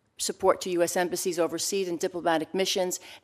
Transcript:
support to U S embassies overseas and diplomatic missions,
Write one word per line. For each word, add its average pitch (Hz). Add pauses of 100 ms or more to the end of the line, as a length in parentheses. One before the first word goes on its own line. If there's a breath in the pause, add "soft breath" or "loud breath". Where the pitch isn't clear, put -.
(200)
support -
to 190
U 175
S 170
embassies 175
overseas 170
and 170
diplomatic 165
missions, 185 (220 loud breath)